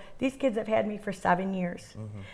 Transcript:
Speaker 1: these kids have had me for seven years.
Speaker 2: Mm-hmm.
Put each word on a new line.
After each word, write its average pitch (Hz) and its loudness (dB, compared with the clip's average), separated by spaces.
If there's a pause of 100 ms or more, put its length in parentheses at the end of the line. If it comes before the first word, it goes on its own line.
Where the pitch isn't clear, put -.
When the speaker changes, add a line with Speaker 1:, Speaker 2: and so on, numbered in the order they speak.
(180)
Speaker 1:
these 262 0
kids 254 2
have 208 -2
had 220 4
me 208 -4
for 202 -4
seven 190 2
years. 180 -2 (160)
Speaker 2:
Mm-hmm. 107 -10 (140)